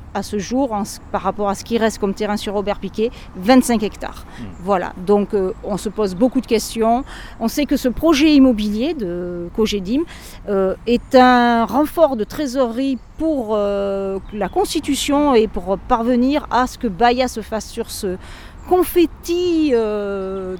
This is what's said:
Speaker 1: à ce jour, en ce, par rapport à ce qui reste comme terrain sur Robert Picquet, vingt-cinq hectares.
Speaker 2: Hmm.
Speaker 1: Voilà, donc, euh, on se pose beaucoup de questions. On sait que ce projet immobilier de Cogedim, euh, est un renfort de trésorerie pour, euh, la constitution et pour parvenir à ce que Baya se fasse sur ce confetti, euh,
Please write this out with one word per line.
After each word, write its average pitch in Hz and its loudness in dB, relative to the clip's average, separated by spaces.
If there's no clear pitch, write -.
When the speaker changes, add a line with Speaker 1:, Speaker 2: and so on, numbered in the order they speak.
Speaker 1:
à 196 -4
ce 208 -6
jour, 240 -2
en 202 -2
ce, - -12
par 190 -2
rapport 196 0
à 196 0
ce - -10
qui 233 -2
reste 220 2
comme 196 -2
terrain 208 -2
sur 208 -6
Robert 202 -2
Picquet, 214 -2
vingt-cinq 233 4
hectares. - -8
Speaker 2:
Hmm. 240 -12
Speaker 1:
Voilà, 180 0
donc, 202 2
euh, 190 0
on 196 -4
se 190 -6
pose 190 -2
beaucoup 247 2
de - -4
questions. 226 0
On 226 0
sait 294 0
que 294 0
ce 254 0
projet 302 4
immobilier 240 4
de 175 -6
Cogedim, 214 0
euh, 190 0
est - 0
un 240 6
renfort 285 2
de 208 -2
trésorerie 262 -2
pour, 285 -2
euh, 202 0
la 196 -4
constitution 294 0
et 214 6
pour 185 -4
parvenir 247 2
à 254 2
ce - -12
que 247 -4
Baya 240 2
se 226 -8
fasse 208 -8
sur - -8
ce 185 -4
confetti, 339 2
euh, 196 -2